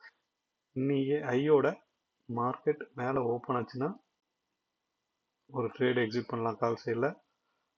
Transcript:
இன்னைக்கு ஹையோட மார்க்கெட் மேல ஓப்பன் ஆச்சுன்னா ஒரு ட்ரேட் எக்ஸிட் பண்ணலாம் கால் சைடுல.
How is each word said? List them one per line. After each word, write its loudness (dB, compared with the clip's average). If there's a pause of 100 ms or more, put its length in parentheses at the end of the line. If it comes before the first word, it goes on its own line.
(760)
இன்னைக்கு 0
ஹையோட 4 (640)
மார்க்கெட் -2 (120)
மேல -2
ஓப்பன் -2
ஆச்சுன்னா -4 (1600)
ஒரு -2
ட்ரேட் 2
எக்ஸிட் -2
பண்ணலாம் -2
கால் 0
சைடுல. 0 (720)